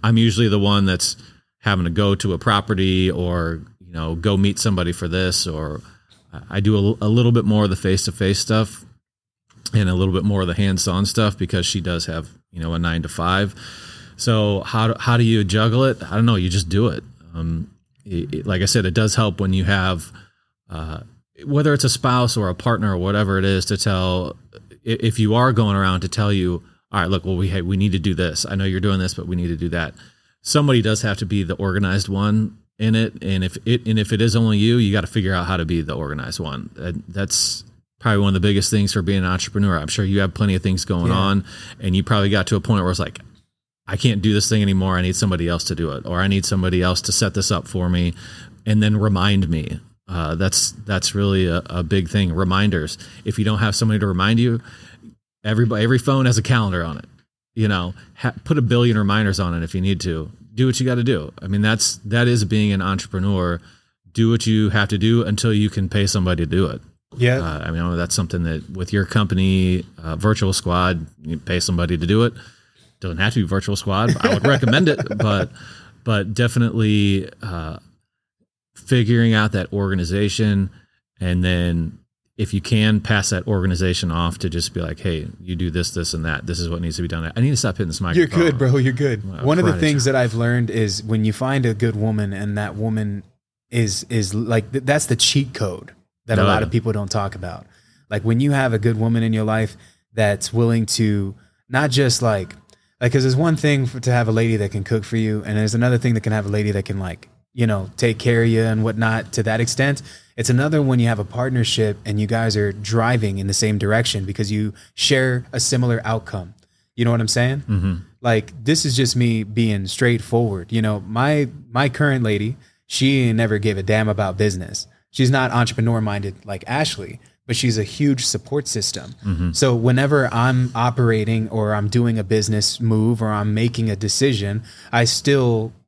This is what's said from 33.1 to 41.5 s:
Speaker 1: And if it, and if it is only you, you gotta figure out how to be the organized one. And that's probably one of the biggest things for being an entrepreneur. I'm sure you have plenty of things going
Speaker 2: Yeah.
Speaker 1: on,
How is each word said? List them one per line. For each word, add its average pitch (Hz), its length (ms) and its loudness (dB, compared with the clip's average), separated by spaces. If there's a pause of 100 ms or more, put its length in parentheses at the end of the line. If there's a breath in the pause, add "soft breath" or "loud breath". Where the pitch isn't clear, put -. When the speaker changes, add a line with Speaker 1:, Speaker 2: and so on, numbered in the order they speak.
Speaker 1:
And 95 220 -2
if 90 120 -4 (100)
it, 120 220 0
and 110 120 2
if 104 140 -2
it 107 80 0
is 113 140 2
only 113 220 4
you, 113 200 4
you 107 140 4
gotta 101 140 0
figure 95 280 -2
out 90 120 0
how 92 120 -2
to 82 80 -2
be 82 160 0
the 76 120 -6
organized 71 460 -8
one. 71 360 -8
And - 320 -8
that's - 560 -4 (360)
probably 104 220 2
one 101 80 4
of 95 40 2
the 95 140 2
biggest 98 240 2
things 101 220 2
for 98 100 0
being 98 160 0
an 92 60 0
entrepreneur. 90 520 0
I'm 76 120 -4
sure 101 160 -2
you 98 160 2
have 92 120 0
plenty 101 220 0
of 90 80 -2
things 95 220 0
going 87 260 0
Speaker 2:
Yeah. 92 60 2
Speaker 1:
on, 98 280 2 (340 loud breath)